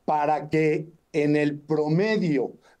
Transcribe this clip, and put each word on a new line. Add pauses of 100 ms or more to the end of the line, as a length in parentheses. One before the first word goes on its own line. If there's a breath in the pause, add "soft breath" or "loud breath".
para
que (260)
en
el
promedio (300 soft breath)